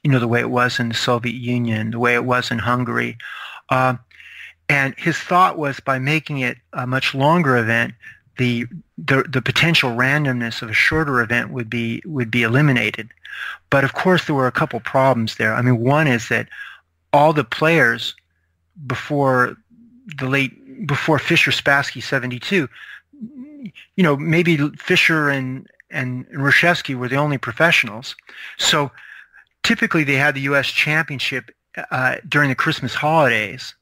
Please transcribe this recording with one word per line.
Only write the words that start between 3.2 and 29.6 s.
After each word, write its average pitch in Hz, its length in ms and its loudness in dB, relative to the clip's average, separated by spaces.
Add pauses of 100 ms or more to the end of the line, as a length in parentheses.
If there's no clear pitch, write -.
Uh, 127 260 2 (760)
and 139 280 0
his - 200 -2
thought 185 400 2
was 143 220 -4
by 131 200 -2
making 147 400 -2
it 123 180 -4 (160)
a 131 140 -6
much 131 260 -2
longer 139 440 4
event, 117 360 0 (440)
the, 120 280 0 (320)
the, 135 260 0
the 131 180 -2
potential 156 500 0
randomness 123 680 0
of 117 80 -10
a 107 40 -8
shorter 143 480 2
event 117 300 -2
would 120 180 -8
be, 117 360 -4
would 131 240 -4
be 120 140 2
eliminated. 117 680 2 (600)
But 139 140 4
of 135 100 -2
course, 180 320 2
there 151 100 -2
were 131 120 2
a 120 40 0
couple 127 280 -2
problems 127 560 2
there. 110 180 0
I 123 80 -2
mean, 123 180 4
one 143 280 2
is 117 220 0
that 113 180 -2 (640)
all 147 220 6
the 151 100 2
players 131 720 2 (720)
before 127 720 0 (640)
the 131 80 -6
late, 135 580 -4
before 143 340 0
Fischer 156 320 2
Spassky 139 500 -2
seventy-two, 127 680 -4 (1300)
you 190 80 2
know, 151 120 4
maybe 165 420 2 (200)
Fischer 165 520 2
and, 135 380 -4 (220)
and 127 400 -8
Reshevsky 143 680 2
were 123 140 -6
the 127 60 -2
only 143 220 0
professionals. 123 760 0 (420)
So 147 340 0 (720)